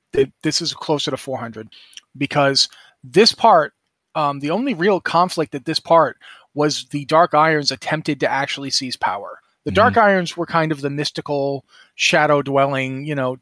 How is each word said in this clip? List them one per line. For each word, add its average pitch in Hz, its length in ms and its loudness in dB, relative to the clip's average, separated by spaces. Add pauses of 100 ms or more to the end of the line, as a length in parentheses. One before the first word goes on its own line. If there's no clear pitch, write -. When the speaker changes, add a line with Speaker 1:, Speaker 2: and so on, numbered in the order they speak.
(140)
Speaker 1:
Th-, - 180 2 (100)
this 156 200 -2
is 156 120 -6
closer 147 380 -4
to 131 60 -4
four 131 200 -8
hundred, 113 320 -12 (480)
because 139 500 0 (360)
this 135 280 4
part, 180 420 4 (420)
um, 143 240 -2
the 143 100 -4
only 233 240 -2
real 180 260 2
conflict 170 540 0
at 139 120 -10
this 160 140 -4
part 160 380 2 (380)
was 147 340 -2
the 147 160 -8
Dark 160 280 2
Irons 151 380 2
attempted 151 480 -4
to 131 100 0
actually 139 400 -4
seize 131 260 -4
power. 95 440 -6 (260)
The - 60 -4
Dark 208 220 4
Speaker 2:
Mm-hmm. 220 140 4
Speaker 1:
Irons 185 300 0
were 170 80 -4
kind 160 260 0
of 143 100 -6
the 143 100 -4
mystical, 143 760 -4 (300)
shadow-dwelling, 139 1120 0
you 151 100 -6
know, 131 260 -4